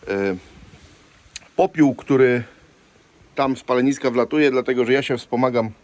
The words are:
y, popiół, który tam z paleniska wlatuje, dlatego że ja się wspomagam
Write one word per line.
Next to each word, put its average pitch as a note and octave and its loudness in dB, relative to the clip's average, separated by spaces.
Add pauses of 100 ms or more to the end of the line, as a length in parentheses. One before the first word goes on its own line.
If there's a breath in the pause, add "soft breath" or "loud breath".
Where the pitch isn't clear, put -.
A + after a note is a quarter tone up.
y, G2 -2 (1200 loud breath)
popiół, D#3 2
który B2+ 2 (880 soft breath)
tam C3+ -2
z - -20
paleniska C3 0
wlatuje, B2+ 2
dlatego B2+ 0
że A#2 0
ja C3+ 2
się B2 -4
wspomagam A#2+ -2 (140)